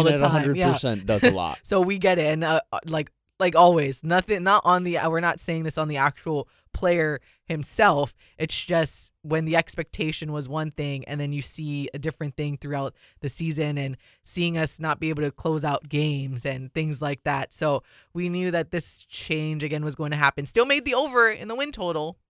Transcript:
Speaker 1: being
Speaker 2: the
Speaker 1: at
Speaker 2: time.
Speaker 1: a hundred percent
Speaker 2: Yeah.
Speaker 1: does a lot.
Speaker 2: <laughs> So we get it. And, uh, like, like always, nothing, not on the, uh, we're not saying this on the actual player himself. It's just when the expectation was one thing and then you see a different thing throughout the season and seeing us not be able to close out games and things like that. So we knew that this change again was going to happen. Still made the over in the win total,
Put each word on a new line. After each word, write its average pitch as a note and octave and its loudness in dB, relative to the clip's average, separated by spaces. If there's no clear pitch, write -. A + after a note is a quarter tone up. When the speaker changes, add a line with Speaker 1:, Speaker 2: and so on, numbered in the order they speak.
Speaker 1:
being - 6
Speaker 2:
the D3 8
Speaker 1:
at C#3+ 2
Speaker 2:
time. C#3+ 6
Speaker 1:
a C#3 4
hundred C#3+ 2
percent C3 2
Speaker 2:
Yeah. F#2+ -14
Speaker 1:
does G#2 4
a - 8
lot. F2 -4
Speaker 2:
<laughs> - -20
So G3+ 2
we F#3+ 0
get F#3 4
it. D#3+ 2
And, D#3 0
uh, D#3 2
like, D#3 -4
like F3+ 2
always, D#3+ 6
nothing, F3+ 0
not G3+ 4
on F3+ 4
the, F3 -2
uh, D#3+ 0
we're E3 0
not E3+ 0
saying E3 -4
this D#3 -4
on D#3 -2
the D3 -2
actual C#3+ -2
player E3 0
himself. D#3 2
It's - -4
just - 0
when D#3 -2
the D#3+ 0
expectation D#3 -4
was D3 -6
one D#3 -4
thing C#3+ -6
and D3 -8
then C#3+ -4
you C#3+ -4
see C#3+ -6
a D3 -10
different D3 -6
thing D3 -6
throughout C#3 -8
the C#3+ -4
season D3+ -2
and C3+ -4
seeing E3+ -2
us D#3+ -2
not D3+ -4
be D#3+ -2
able D3+ -2
to D3 0
close D#3 -2
out C#3+ -2
games C#3 -2
and C3 -8
things D#3 -4
like C#3+ -4
that. C#3 -4
So D3 -2
we F3 -4
knew F3+ -2
that E3 -2
this - -4
change D#3 -4
again D3+ -4
was D3 -4
going D3+ -6
to D3 -2
happen. C#3+ 2
Still A#3 2
made C#4 0
the B3+ -2
over B3 2
in G#3+ -6
the A3+ -8
win C#4+ -4
total, E3+ -4